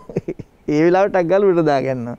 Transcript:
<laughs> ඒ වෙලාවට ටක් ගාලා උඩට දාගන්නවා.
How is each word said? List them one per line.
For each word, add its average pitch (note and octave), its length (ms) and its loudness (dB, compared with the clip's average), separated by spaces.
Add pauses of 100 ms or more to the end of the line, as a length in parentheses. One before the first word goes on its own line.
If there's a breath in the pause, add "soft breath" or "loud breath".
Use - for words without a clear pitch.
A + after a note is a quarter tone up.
(360)
<laughs> - 320 -18
ඒ D3+ 120 0
වෙලාවට F#3 340 2
ටක් F3 140 0
ගාලා G3 200 2
උඩට E3+ 160 2
දාගන්නවා. C3 540 -2